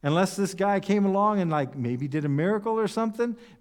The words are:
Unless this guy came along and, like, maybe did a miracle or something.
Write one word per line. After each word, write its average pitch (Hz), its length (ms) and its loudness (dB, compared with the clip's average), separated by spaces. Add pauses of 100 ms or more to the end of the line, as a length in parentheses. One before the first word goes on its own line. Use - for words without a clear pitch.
Unless 170 320 2
this 190 180 -2
guy 196 260 2
came 202 260 2
along 202 340 2
and, 175 100 0
like, 143 260 -2
maybe 123 320 -4
did 147 160 -2
a 147 60 0
miracle 208 500 0
or 214 80 0
something. 226 480 -2 (260)